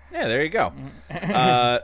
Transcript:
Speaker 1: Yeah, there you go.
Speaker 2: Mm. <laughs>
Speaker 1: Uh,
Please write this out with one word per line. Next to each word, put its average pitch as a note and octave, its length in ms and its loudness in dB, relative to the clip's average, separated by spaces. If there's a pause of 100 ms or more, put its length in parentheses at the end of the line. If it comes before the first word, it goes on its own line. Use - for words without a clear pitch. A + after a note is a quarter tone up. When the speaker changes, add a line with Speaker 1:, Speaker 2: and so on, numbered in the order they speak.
(120)
Speaker 1:
Yeah, F3+ 160 -2
there B2+ 160 0
you D#3+ 60 -4
go. E3 220 0 (380)
Speaker 2:
Mm. - 0 -
<laughs> F3 240 -4
Speaker 1:
Uh, B2 500 4